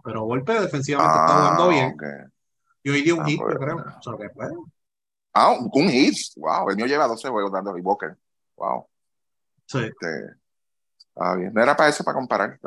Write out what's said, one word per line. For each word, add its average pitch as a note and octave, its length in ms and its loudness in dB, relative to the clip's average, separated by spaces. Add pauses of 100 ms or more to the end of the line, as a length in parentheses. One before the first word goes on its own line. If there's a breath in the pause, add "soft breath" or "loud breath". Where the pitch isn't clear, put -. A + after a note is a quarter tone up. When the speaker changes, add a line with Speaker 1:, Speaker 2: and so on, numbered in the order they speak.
Speaker 1:
pero A2+ 220 -6
Volpe C3+ 300 -2
defensivamente D3 680 2
está - 180 6
jugando F2+ 260 4
Speaker 2:
Ah, F3+ 40 4
Speaker 1:
bien. C3 280 2
Speaker 2:
ok. - 80 -12 (800)
Speaker 1:
Y C3+ 80 -4
hoy C#3+ 100 0
dio E3+ 160 2
un D#3+ 60 -4
Speaker 2:
Ah, - 20 -2
Speaker 1:
hit, D3 160 -2
Speaker 2:
pues. - 140 -2
Speaker 1:
yo C3+ 40 -4
creo. C#3+ 180 -4
O - 240 -16
sea, A#2+ 160 -12
que, G#2 160 -12
pues. A#2 160 -10 (840)
Speaker 2:
Ah, C#3 180 6
un, D3 220 -2
un D#3+ 160 4
hit. E3 260 4 (220)
Wow, F2 320 -2
el G2 80 -2
mío A2 80 -2
lleva C#3+ 200 2
doce A2+ 220 -4
juegos G2+ 240 -2
dando G2 240 -4
hit, F2+ 100 -8
Walker. F#2 300 -2 (400)
Wow. - 320 -6 (800)
Speaker 1:
Sí. - 140 -4
Speaker 2:
Este, E2 560 -8 (840)
ah, F2+ 180 0
bien. F#2+ 180 -4
No A2 80 2
era C3+ 140 4
para D3+ 140 4
eso, - 160 -2
para D#3 100 -2
comparar. A2+ 520 -2